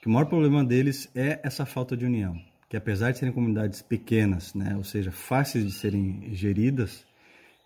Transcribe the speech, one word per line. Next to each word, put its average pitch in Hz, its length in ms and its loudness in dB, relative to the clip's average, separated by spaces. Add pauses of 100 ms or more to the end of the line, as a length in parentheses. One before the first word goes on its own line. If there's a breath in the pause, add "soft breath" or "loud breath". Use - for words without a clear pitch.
Que - 60 -4
o 113 40 4
maior 131 140 6
problema 147 380 4
deles 131 500 2
é 143 300 -2
essa 143 220 -4
falta 127 320 -4
de 120 80 -2
união. 101 340 0 (300)
Que 110 80 -6
apesar 107 340 0
de 127 60 -4
serem 131 160 -2
comunidades 110 480 -2
pequenas, 104 720 0
né, 101 240 -4
ou 98 60 -6
seja, 98 280 -4
fáceis 131 540 0
de 95 60 -4
serem 98 640 -2
geridas, 104 720 0 (600 soft breath)